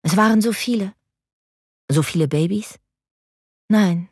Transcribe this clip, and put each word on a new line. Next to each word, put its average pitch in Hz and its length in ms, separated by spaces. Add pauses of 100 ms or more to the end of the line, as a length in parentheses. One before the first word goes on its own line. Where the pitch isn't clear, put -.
Es 170 140
waren 220 240
so 226 120
viele." 208 420 (960)
"So 151 120
viele 160 240
Babys?" 170 520 (880)
"Nein. 185 440